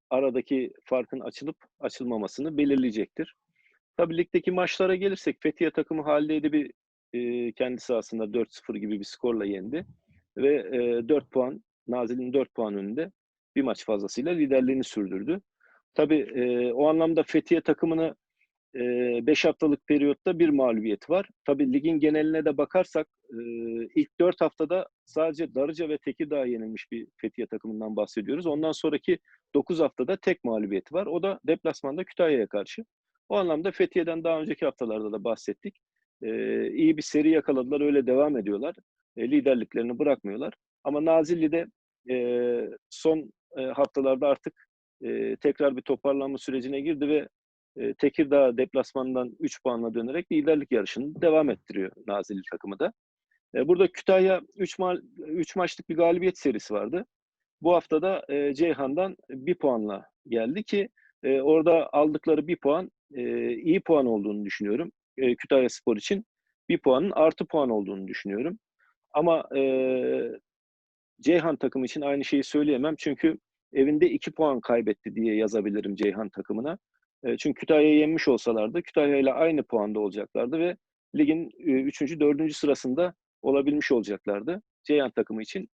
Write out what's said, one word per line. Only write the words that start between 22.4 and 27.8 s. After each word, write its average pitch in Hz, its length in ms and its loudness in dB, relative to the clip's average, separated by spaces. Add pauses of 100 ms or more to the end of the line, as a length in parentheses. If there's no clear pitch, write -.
de 147 120 0
bakarsak, 180 500 0 (240)
e, 113 60 -16 (580)
ilk - 260 0
dört 175 200 4
haftada 160 480 0 (160)
sadece 156 500 -2
Darıca 151 340 -2
ve 151 100 -2
Tekirdağ'a 143 480 -4
yenilmiş 110 460 -6
bir 113 240 -8
Fethiye 110 300 -6
takımından 110 500 -8